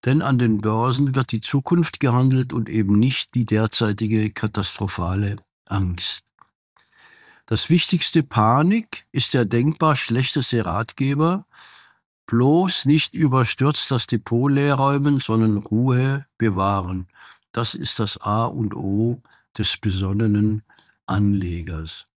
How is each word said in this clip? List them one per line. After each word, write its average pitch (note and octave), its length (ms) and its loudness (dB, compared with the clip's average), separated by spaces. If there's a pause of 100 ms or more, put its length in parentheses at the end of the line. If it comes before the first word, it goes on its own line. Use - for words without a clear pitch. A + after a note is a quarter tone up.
Denn C3+ 160 2
an C3+ 180 2
den A2+ 200 2
Börsen B2 560 0
wird C3 180 -2
die A2 80 -4
Zukunft D#3 600 0
gehandelt B2+ 520 2
und - 160 -4
eben G2+ 300 2
nicht B2+ 360 0
die A#2+ 120 0
derzeitige G#2+ 840 0
katastrophale G2 1040 -4 (280)
Angst. F2+ 600 -4 (1200)
Das - 220 -2
wichtigste, E3 540 2
Panik, D3 880 0
ist - 200 -2
der B2 120 2
denkbar C#3+ 500 2
schlechteste B2 720 -2
Ratgeber. C#3 800 -2 (800)
Bloß D3+ 600 2
nicht D3 280 2
überstürzt C3+ 760 0
das B2+ 160 -2
Depot A#2+ 420 0
leerräumen, C#3+ 720 2
sondern A2 380 2
Ruhe B2+ 680 0 (120)
bewahren. F#2+ 680 -2 (460)
Das A#2+ 240 -6
ist - 240 -6
das G#2+ 200 -4
A G#2+ 260 -2
und A#2 280 -4
O G#2+ 480 -2 (340)
des - 200 -2
besonnenen G#2 880 0 (420)
Anlegers. F2 1120 -2